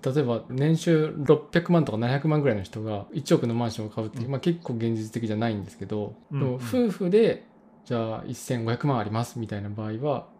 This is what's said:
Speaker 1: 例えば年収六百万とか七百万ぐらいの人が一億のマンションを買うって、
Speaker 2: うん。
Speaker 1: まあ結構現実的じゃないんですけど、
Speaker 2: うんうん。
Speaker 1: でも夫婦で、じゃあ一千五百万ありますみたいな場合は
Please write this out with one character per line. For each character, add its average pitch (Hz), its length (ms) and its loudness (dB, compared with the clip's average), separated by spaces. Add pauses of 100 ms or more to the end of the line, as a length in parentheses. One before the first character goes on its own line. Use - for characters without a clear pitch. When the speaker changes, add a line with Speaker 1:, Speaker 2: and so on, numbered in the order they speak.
Speaker 1:
例 135 160 2
え 139 40 2
ば 117 240 -2
年 143 280 2
収 156 420 2
六 147 340 4
百 170 200 2
万 165 120 6
と 127 60 -2
か 107 80 -2
七 120 160 2
百 139 140 0
万 151 120 4
ぐ 139 80 2
ら 117 60 2
い - 20 -2
の 98 60 -4
人 107 220 -8
が 104 280 -4
一 143 220 2
億 135 140 2
の 113 60 0
マ 120 120 0
ン 110 60 -2
シ 113 80 -8
ョ 107 40 -4
ン - 40 -6
を - 20 -10
買 110 140 -4
う - 20 -6
っ 107 40 -8
て、 117 140 -6
Speaker 2:
う 117 40 -6
ん。 - 20 -4
Speaker 1:
ま 139 60 -2
あ 123 40 -4
結 170 220 0
構 127 120 -6
現 113 220 0
実 110 160 -6
的 117 140 -4
じ 107 60 -2
ゃ 107 40 0
な 117 120 0
い 110 80 0
ん 98 80 -6
で 95 60 -14
す - 60 -20
け 98 100 -12
ど、 107 280 -6 (160)
Speaker 2:
う 147 60 -4
ん 135 40 0
う 135 40 2
ん。 - 0 -
Speaker 1:
で 131 60 0
も 123 60 -2
夫 202 340 0
婦 180 200 -2
で、 208 360 4 (380)
じ 127 100 -4
ゃ 113 240 -2
あ - 80 -12
一 120 120 -8
千 120 260 -4
五 113 60 0
百 120 160 -2
万 135 120 2
あ 104 60 0
り 101 60 -4
ま 113 140 0
す - 160 -12
み 110 80 -6
た 104 100 -6
い 101 40 -6
な 101 60 -8
場 107 200 -8
合 107 60 -4
は 127 340 -4 (120)